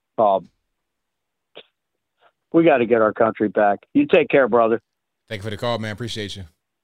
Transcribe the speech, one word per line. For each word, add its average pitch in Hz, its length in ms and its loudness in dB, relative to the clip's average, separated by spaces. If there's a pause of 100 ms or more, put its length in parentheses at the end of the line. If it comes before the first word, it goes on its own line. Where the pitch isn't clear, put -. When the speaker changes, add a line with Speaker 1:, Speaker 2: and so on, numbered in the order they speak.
(180)
Speaker 1:
Uh, 98 240 2 (2000)
we 165 120 2
gotta 139 220 4
get 113 160 2
our 107 120 2
country 110 340 0
back. 101 320 0 (140)
You 143 120 2
take 147 240 2
care, 135 180 4
brother. 113 320 2 (500)
Speaker 2:
Thank 110 100 -10
you 95 40 -16
for 110 60 -8
the 104 80 -10
call, 117 220 -4
man. 107 120 -8
Appreciate 104 440 -10
you. 98 80 -16 (400)